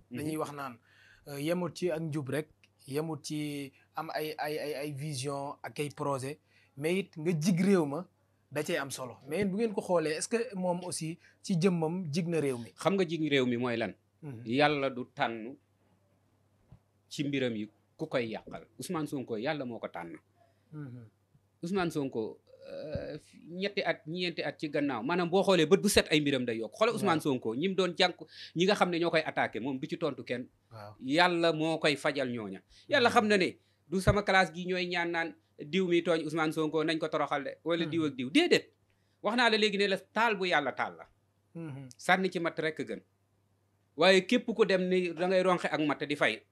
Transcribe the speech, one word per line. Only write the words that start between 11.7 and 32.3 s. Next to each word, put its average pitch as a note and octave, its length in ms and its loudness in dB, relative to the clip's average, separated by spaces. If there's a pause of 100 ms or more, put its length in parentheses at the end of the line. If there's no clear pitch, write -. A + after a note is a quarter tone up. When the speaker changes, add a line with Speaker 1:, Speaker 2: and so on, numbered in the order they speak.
Speaker 2:
jig E3+ 160 0
na E3+ 120 0
réew C3+ 180 0
mi? A2+ 220 -12
Speaker 1:
Xam F3 160 2
nga F#3+ 120 2
jig D#3 220 -2
réew C3+ 160 4
mi A#2+ 120 0
mooy A#2+ 200 -2
lan? G#2+ 160 -2 (300)
Speaker 2:
Mhm. B2 220 -12
Speaker 1:
Yàlla C#3 440 2
du B2 140 -8 (100)
tànn A#2 420 -4 (1500)
ci - 140 -6
mbiram C3 320 -2
yi G#2+ 140 -8 (280)
ku D#3+ 100 -6
koy B2 240 -2
yàqal. F2+ 320 -12 (160)
Ousmane D#3 280 -6
Sonko, B2 300 -6
Yàlla C#3 280 -4
moo A2+ 140 -10
ko G#2 80 -10
tànn. F2 280 -12 (560)
Speaker 2:
Mhm. B2+ 320 -14 (600)
Speaker 1:
Ousmane F3 280 0
Sonko, A#2+ 480 -4 (300)
euh, D3 480 -8 (320)
ñetti F#3+ 340 -4
at, E3 240 0
ñeenti F3 360 -4
at D3 160 -4
ci D#3 100 -4
gannaaw, C#3+ 340 0
maanaam F3 260 2
boo F#3 140 4
xoolee F3 220 6
bët E3 160 4
bu G#3 80 2
set - 220 4
ay D#3 100 6
mbiram C3+ 240 2
day A2+ 120 -2
yokk. A2 180 -6
Xoolal A3+ 200 2
Ousmane F3 240 2
Speaker 2:
Waaw. D3+ 140 2
Speaker 1:
Sonko, A#2 220 -2
ñi D#3 140 0
mu F#3+ 60 -2
doon F3+ 220 0
jànk-, F3+ 280 2 (300)
ñi E3+ 100 4
nga G3+ 100 6
xam F#3 140 2
ne E3+ 100 0
ñoo E3+ 120 2
koy D#3+ 140 4
attaqué, B2+ 340 -2
moom C3 200 -4
du C#3+ 80 -8
ci E3+ 100 -8
tontu C3 260 -4
kenn. B2 240 -8 (240)
Speaker 2:
Waaw. G#2+ 320 -16
Speaker 1:
Yàlla E3+ 500 4
moo D#3+ 240 0
koy D#3 180 4
fajal C3+ 360 -2